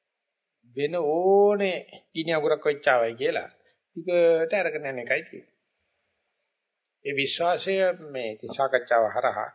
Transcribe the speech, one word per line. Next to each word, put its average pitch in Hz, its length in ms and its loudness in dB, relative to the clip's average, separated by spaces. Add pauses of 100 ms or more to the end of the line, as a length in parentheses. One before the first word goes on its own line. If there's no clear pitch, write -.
(760)
වෙන 147 200 -2
ඕනේ 190 800 4 (320)
ගිනි 160 260 -2
අගුරක් 156 300 0
වෙච්චාවයි 131 500 2
කියලා 135 340 -4 (480)
ටිකට 165 580 2
අරගෙන 156 320 -2
යන 131 120 -6
එකයි 127 240 -2
තියෙන්නේ. - 280 -20 (1500)
ඒ 143 100 -6
විශ්වාසය 170 600 -2 (320)
මේ 127 240 -8
ඉතින් 113 200 -12
සාකච්ඡාව 123 580 0
හරහා, 107 460 -2